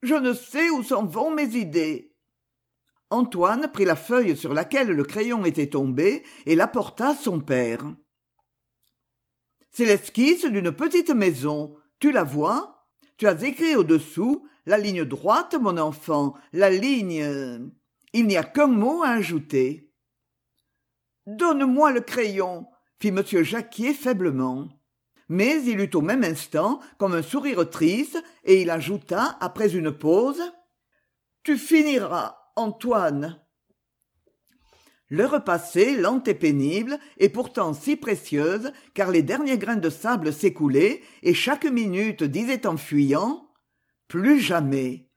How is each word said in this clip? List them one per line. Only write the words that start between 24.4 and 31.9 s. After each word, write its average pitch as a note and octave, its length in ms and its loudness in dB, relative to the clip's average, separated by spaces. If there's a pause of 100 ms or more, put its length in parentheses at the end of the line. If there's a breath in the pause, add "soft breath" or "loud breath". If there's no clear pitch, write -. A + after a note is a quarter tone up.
Mais A#3+ 340 2
il A3+ 160 0
eut G3 140 -2
au D#3+ 80 2
même A3 220 2
instant E3+ 560 -2 (180 loud breath)
comme F#3+ 160 -2
un E3 80 0
sourire G3 480 -2
triste, B3 520 -2 (220 soft breath)
et F#3+ 160 6
il F3 80 -2
ajouta, F3+ 720 -4
après F3+ 340 -2
une D#3 180 -2
pause, « G#3+ 500 2 (1040)
Tu D4 120 2
finiras, A#3 800 0 (200)